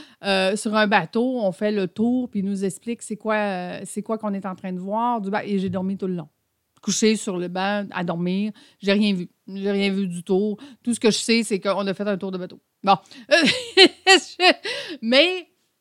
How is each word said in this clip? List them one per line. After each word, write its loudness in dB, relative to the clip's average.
euh, 2
sur -4
un 4
bateau, 0
on 0
fait -2
le 0
tour, -2
puis -4
il -2
nous -4
explique -6
c'est -10
quoi, -2
euh, -4
c'est -8
quoi -4
qu'on -6
est -6
en -6
train -10
de -6
voir, -2
du -6
ba-, -4
et -2
j'ai -2
dormi -4
tout -6
le -4
long. -10
Couché 2
sur -4
le -6
banc, -2
à -4
dormir, -2
j'ai 0
rien 4
vu. -4
J'ai -4
rien 0
vu -2
du -8
tout. 0
Tout -2
ce -6
que 6
je 0
sais, 2
c'est -2
qu'on 0
a -2
fait -4
un 0
tour -8
de -8
bateau. -12
Bon. 6
<laughs> 4
Mais 2